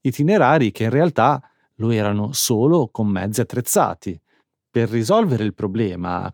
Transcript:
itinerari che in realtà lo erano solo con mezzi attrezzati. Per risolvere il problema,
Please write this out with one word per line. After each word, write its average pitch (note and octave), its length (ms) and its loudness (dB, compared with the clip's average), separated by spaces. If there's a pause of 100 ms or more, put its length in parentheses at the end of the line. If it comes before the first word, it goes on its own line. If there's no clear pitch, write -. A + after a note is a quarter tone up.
itinerari C#3+ 680 2
che A2+ 140 -4
in A2+ 60 0
realtà C#3 500 2 (360)
lo A2+ 140 -2
erano G#2 420 0
solo C3 560 2
con G#2+ 200 -4
mezzi G2+ 320 -2
attrezzati. G#2 800 -2 (500)
Per A2+ 200 0
risolvere A#2+ 520 0
il G#2+ 120 -2
problema, F#2 800 -4